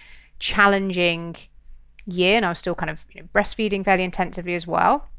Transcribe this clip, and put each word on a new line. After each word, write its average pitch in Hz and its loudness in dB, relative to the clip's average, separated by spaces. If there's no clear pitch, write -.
challenging 180 2
year, 180 2
and 220 2
I 180 2
was 170 -4
still 175 -4
kind 170 -6
of, 156 -10
you - -18
know, 170 -18
breastfeeding 202 0
fairly 190 4
intensively 175 -4
as 170 -6
well. 175 2